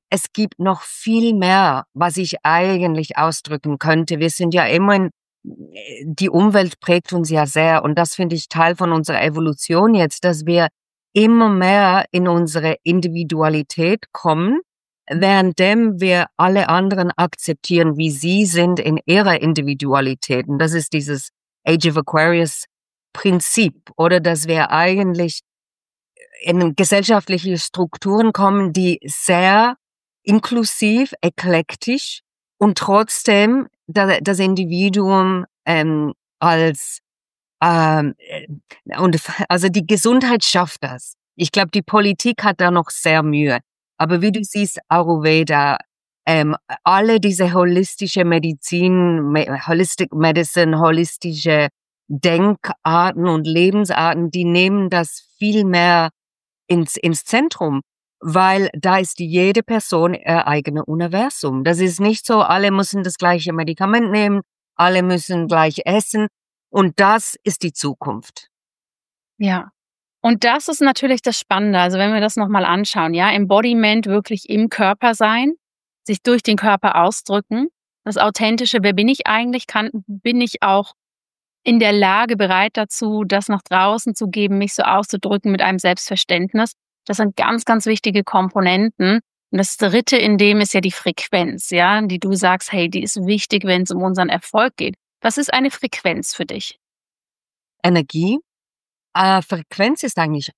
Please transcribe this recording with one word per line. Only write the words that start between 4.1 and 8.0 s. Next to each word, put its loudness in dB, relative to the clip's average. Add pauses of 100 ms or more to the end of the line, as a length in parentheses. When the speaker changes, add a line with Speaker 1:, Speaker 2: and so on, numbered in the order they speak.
Speaker 1:
Wir 0
sind -2
ja 2
immer 2
in, 0 (920)
die -4
Umwelt 2
prägt -2
uns -2
ja 2
sehr 2
und 0
das -2